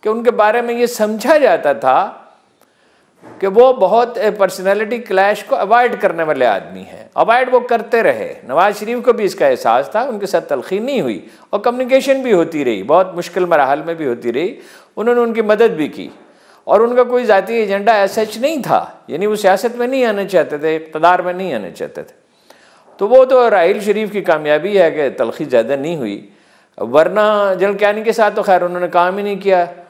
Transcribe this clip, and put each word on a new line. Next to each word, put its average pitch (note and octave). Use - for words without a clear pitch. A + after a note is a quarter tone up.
कि G#3
उनके A#3
बारे G#3+
में A#3+
ये A#3+
समझा A3+
जाता E3+
था D#3
कि F#3+
वो A#3+
बहुत, A#3
ए, G#3
पर्सनैलिटी G3+
क्लैश G3+
को -
अवॉइड A3
करने E3+
वाले C#3+
आदमी F#2+
हैं। A2
अवॉइड A#3
वो B3
करते A#3
रहे। A2
नवाज F3+
शरीफ A#3
को B3
भी G#3+
इसका E3+
एहसास B2+
था, A3+
उनके G#3+
साथ F3+
तलखी D#3
नहीं B3
हुई A2+
और G3+
कम्युनिकेशन B3+
भी C4
होती E3
रही, G#2+
बहुत F3
मुश्किल F3+
मराहल D3
में E3
भी D#3+
होती A#2
रही। E3
उन्होंने A#3+
उनकी A#3
मदद G#3+
भी D3+
की -
और G3+
उनका B3
कोई B3
ज़ाती G#3
एजेंडा G3+
as G3
such A3
नहीं C#4
था, -
यानी E3
वो G#3+
सियासत G#3
में A#3+
नहीं C4
आना G3+
चाहते D#3
थे, D#3
इक़्तिदार D#3+
में F3+
नहीं F3+
आना G2
चाहते D2+
थे। -
तो G3
वो B3+
तो B3+
राहिल G3+
शरीफ G#3
की G3+
कामयाबी D#3
है E3+
कि C#3+
तलखी A2+
ज़्यादा B2
नहीं D#3
हुई, G#2+
वरना F#3+
जनरल G3
कियानी G#3
के A3
साथ G#3+
तो G3+
खैर F#3
उन्होंने F3+
काम F3+
ही G3+
नहीं G3+
किया। F3+